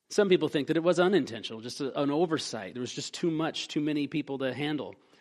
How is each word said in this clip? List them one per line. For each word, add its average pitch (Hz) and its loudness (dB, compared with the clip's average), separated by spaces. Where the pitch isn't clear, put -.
Some 208 4
people 160 6
think 139 0
that 156 2
it 165 2
was 170 4
unintentional, 120 2
just 123 -10
a, 131 -2
an 143 2
oversight. 143 -2
There 123 -6
was 120 -4
just - -8
too - 0
much, 160 -2
too - -4
many 147 0
people 139 -4
to 131 -2
handle. 139 -4